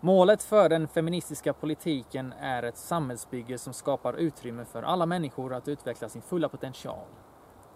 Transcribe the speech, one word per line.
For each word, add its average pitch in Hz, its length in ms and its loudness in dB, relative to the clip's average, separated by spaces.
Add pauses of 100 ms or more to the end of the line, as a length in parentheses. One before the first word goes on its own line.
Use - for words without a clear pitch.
"Målet 185 420 8
för 208 260 6
den 160 200 2
feministiska 165 640 -2
politiken 139 880 -4
är 131 220 -4
ett 120 140 -6
samhällsbygge 127 800 -6
som 131 140 -12
skapar 123 420 -2
utrymme 120 500 -4
för 117 180 -12
alla 170 240 0
människor 139 480 -4
att 123 140 -8
utveckla 123 400 -6
sin 110 140 -14
fulla 170 260 -2
potential." 123 580 -10 (680)